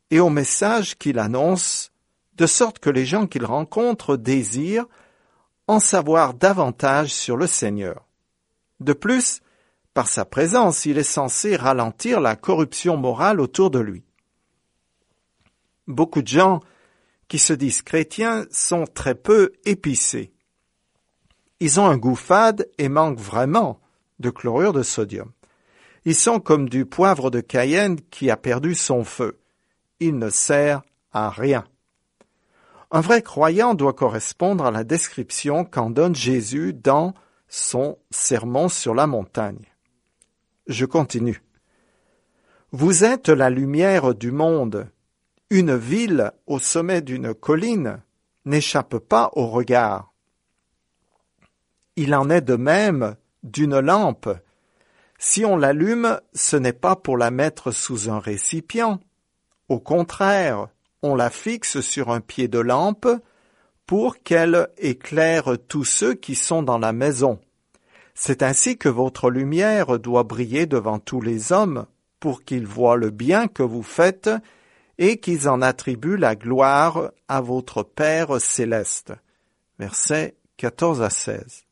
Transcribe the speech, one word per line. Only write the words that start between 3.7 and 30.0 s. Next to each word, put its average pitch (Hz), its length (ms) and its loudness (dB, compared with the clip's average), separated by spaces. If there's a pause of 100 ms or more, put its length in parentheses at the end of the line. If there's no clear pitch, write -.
désirent 135 720 -2 (800)
en 214 120 4
savoir 160 540 2
davantage 143 800 2
sur 120 240 -4
le 170 100 0
Seigneur. 101 600 -4 (720)
De 143 140 0
plus, 240 480 0 (520)
par 123 140 0
sa 104 180 -2
présence, 180 600 0
il 147 120 0
est 151 60 2
censé 156 520 -2
ralentir 131 640 0
la 113 160 2
corruption 165 600 -2
morale 139 420 0
autour 180 300 2
de 131 100 0
lui. 101 240 -6 (1800)
Beaucoup 147 340 0
de 113 60 -10
gens 175 340 4 (680)
qui 156 120 -4
se - 140 2
disent 131 280 -2
chrétiens 214 680 -4
sont 170 360 -2
très - 300 -4
peu 208 360 4 (140)
épicés. 143 680 -4 (1300)
Ils 170 200 2
ont 202 80 6
un 143 100 4
goût 120 180 0
fade 208 520 2 (100)
et 139 120 -2
manquent 147 300 0
vraiment 127 600 0 (400)
de 123 100 -4
chlorure 135 440 0
de 135 100 0
sodium. 104 480 -6 (720)
Ils 165 100 2
sont 233 240 2
comme 147 280 2
du 127 180 -2
poivre 156 460 2
de 120 80 -2
Cayenne 151 680 0
qui - 200 -2
a 110 60 2
perdu 139 400 -2
son 123 300 -2
feu. - 340 -6 (600)
Il 160 180 -2